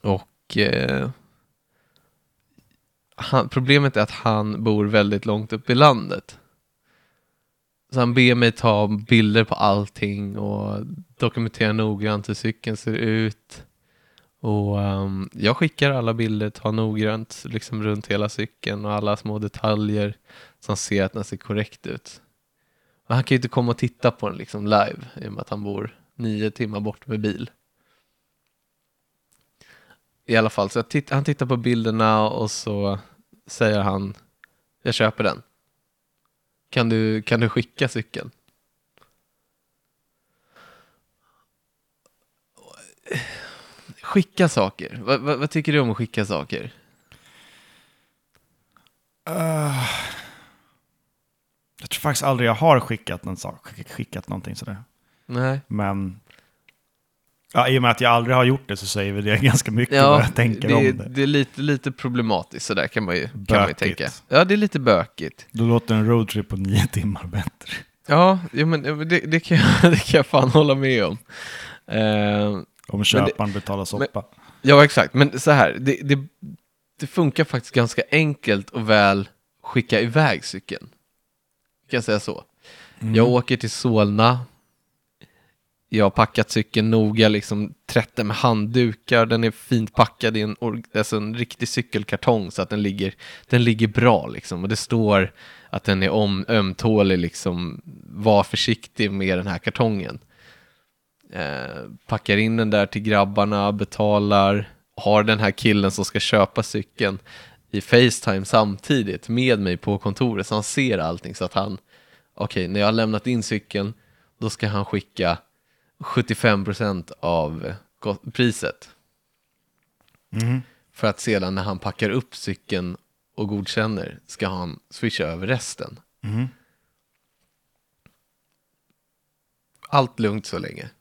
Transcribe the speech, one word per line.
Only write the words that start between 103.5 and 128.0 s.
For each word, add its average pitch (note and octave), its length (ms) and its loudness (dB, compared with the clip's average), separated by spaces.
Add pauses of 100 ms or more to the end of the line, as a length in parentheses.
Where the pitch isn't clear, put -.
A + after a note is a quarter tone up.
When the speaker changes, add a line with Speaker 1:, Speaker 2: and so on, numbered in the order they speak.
Speaker 1:
betalar, G2+ 960 2 (280)
har G#2 260 4
den G#2+ 160 2
här G#2 120 2
killen G2+ 400 2
som G2 140 -4
ska - 160 -4
köpa G#2 420 2
cykeln G2+ 560 -4 (520)
i G2+ 100 -2
FaceTime A2+ 640 2
samtidigt G#2 840 0
med A#2+ 320 2
mig F2+ 160 0
på G2+ 220 -4
kontoret, G2+ 480 -2
så - 80 -4
han G#2+ 80 0
ser B2 360 -2
allting, E2 360 -6
så F#2 100 -6
att - 100 -10
han, G2 240 -2 (560)
okej, F#2 340 -4
när G2+ 120 -2
jag G2+ 60 4
har A2 60 4
lämnat A2 340 0
in A#2+ 160 -2
cykeln, G#2 520 -6 (440)
då A2 120 -4
ska - 180 -4
han G2+ 160 -2
skicka F2+ 540 -2 (600)
sjuttiofem G#2+ 640 0
procent G2 560 -4
av D#2+ 540 -2 (240)
ko-, G2+ 340 -8
priset. - 560 -4 (1400)
Speaker 2:
Mm. A2+ 300 -2 (300)
Speaker 1:
För - 160 -2
att G2 120 -4
sedan F#2+ 340 -2
när F#2+ 80 -4
han F#2+ 160 -6
packar G2+ 320 -4
upp A#2+ 260 -4
cykeln F2+ 600 -8 (400)
och G#2+ 120 -6
godkänner G#2 800 -6
ska - 220 -6
han F2+ 320 -8 (100)
swisha - 340 -4
över E2 220 -6
resten. - 540 -8 (240)
Speaker 2:
Mm. A2+ 220 -4 (3500)